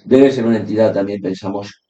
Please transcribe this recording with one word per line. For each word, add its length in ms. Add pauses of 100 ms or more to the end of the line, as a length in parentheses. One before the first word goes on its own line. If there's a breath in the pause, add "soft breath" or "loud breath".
debe 260
ser 140
una 120
entidad 360
también, 280
pensamos, 680